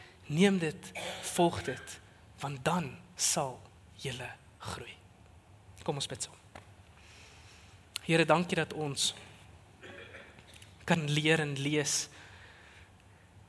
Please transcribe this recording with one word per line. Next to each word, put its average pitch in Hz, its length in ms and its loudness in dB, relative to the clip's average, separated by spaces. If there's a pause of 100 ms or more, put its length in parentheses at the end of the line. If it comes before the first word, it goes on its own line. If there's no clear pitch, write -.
(280)
neem 190 320 6
dit, - 320 -4 (300)
volg - 420 2
dit, - 360 -8 (400)
want 139 240 -6
dan 156 340 0 (180)
sal 135 440 0 (360)
julle 123 340 -8 (300)
groei." - 360 -10 (880)
Kom 156 120 -2
ons 139 120 -4
bid - 160 -8
saam. - 120 -10 (1700)
Here, 165 240 4
dankie 160 300 4
dat 160 180 0
ons 147 420 -2 (1700)
kan 165 240 4
leer 156 300 4
en 143 180 -2
lees, 143 500 0 (1400)